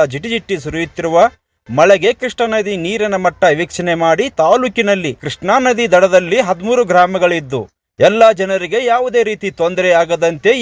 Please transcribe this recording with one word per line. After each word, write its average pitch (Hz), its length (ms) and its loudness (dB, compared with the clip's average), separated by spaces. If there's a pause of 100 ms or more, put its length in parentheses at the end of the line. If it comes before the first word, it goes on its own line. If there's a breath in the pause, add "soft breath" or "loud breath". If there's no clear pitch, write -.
(120)
ಜಿಟಿಜಿಟಿ 196 540 -6
ಸುರಿಯುತ್ತಿರುವ 165 600 0 (520)
ಮಳೆಗೆ 196 420 4
ಕೃಷ್ಣಾ 240 340 -4
ನದಿ 208 220 -4 (100)
ನೀರಿನ 208 300 -4 (100)
ಮಟ್ಟ 175 180 -2 (160)
ವೀಕ್ಷಣೆ 175 440 -4
ಮಾಡಿ, 165 200 2 (200)
ತಾಲೂಕಿನಲ್ಲಿ 202 680 0 (120)
ಕೃಷ್ಣಾ 180 400 -2
ನದಿ 240 200 -2 (100)
ದಡದಲ್ಲಿ 185 520 2
ಹದಿಮೂರು 214 360 -2 (100)
ಗ್ರಾಮಗಳಿದ್ದು, 175 680 0 (360)
ಎಲ್ಲ 220 420 4
ಜನರಿಗೆ 190 400 -4 (120)
ಯಾವುದೇ 240 300 0 (100)
ರೀತಿ 202 180 -6 (120)
ತೊಂದರೆ 180 300 0 (100)
ಆಗದಂತೆ 165 600 0